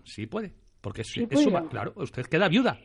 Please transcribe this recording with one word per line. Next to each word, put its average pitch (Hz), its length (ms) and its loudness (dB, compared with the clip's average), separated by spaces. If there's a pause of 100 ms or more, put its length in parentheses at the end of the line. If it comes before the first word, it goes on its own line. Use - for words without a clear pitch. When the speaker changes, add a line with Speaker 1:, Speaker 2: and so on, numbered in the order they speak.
Speaker 1:
sí - 240 -12
puede, 214 260 -8 (260)
porque 101 220 -8
es, 107 60 -8
Speaker 2:
Sí - 220 -4
Speaker 1:
es 277 120 4
su 294 80 6
Speaker 2:
puedo. 175 140 2
Speaker 1:
ma-, 160 60 -10
claro, 110 280 -6
usted 135 300 -6
queda 185 200 4
viuda. 202 380 2